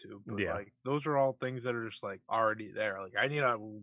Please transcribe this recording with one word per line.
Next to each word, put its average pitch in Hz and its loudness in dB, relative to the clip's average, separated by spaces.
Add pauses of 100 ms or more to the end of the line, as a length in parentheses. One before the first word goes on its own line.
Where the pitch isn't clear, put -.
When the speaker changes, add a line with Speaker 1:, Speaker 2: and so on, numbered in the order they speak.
Speaker 1:
to. 101 -14
But, 104 -6
Speaker 2:
Yeah. 95 2
Speaker 1:
like, - -8 (120)
those 143 0
are 147 2
all 135 6
things 127 -4
that 123 0
are 113 -2
just, - -10
like, 98 -6 (100)
already 110 2
there. 98 -2
Like, 95 -8
I 120 4
need 147 0
a 123 4 (240)